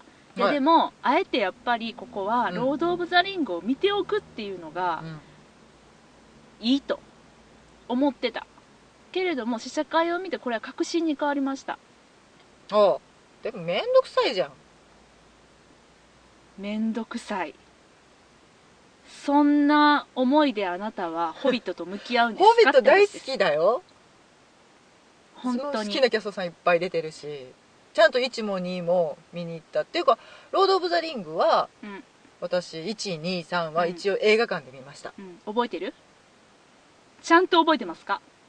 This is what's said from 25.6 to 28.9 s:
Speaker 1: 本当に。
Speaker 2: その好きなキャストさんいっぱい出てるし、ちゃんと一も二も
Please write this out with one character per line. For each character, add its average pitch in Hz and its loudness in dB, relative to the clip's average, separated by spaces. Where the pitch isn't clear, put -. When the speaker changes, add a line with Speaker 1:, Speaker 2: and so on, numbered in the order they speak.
Speaker 1:
本 285 -6
当 - -
に。 - -
Speaker 2:
そ 254 -4
の 214 -4
好 208 -8
き 277 -2
な 247 4
キ 220 -2
ャ 208 -2
ス - -14
ト 208 -8
さ 190 -10
ん 185 -4
い - -6
っ - -20
ぱ 175 4
い 165 4
出 180 -4
て 165 -4
る 156 -8
し、 143 -14
ち - -2
ゃ 320 8
ん - 4
と 254 0
一 247 -4
も 196 -4
二 180 -6
も 170 0